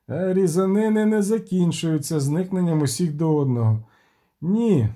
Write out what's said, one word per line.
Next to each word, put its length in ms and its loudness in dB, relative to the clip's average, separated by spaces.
А 260 -4
різанини 720 2
не 160 2
закінчуються 1000 -2
зникненням 640 0
усіх 320 -2
до 220 0
одного. 500 0
Ні, 540 2